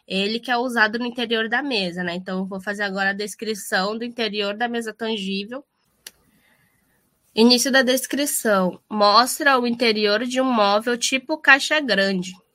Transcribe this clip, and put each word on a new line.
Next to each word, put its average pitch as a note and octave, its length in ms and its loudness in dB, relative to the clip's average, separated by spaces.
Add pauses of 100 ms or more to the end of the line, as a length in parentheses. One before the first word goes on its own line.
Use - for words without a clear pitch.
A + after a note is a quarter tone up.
ele G3+ 340 -2
que B3 100 -10
é B3 60 2
usado A#3 420 0
no B3 80 -4
interior A3+ 420 -4
da A#3+ 140 -2
mesa, F#3+ 400 -4
né? E3+ 120 -4
Então, F#3 260 -6
eu G3 60 -4
vou F#3+ 140 -10
fazer G3+ 220 -6
agora G3 280 -2
a G3+ 40 -4
descrição G#3 800 -4
do A3+ 80 -6
interior G#3 520 -4
da A#3+ 120 -2
mesa A#3 240 -6
tangível. G#3+ 720 -6 (1700)
Início B3 360 4
da C4 120 4
descrição. B3 1000 0 (100)
Mostra A#3 680 4
o A#3+ 80 0
interior A3 580 2
de B3+ 160 -2
um C4 100 2
móvel A3 460 2
tipo C4 420 -2
caixa D4 420 4
grande. G3 520 0 (220)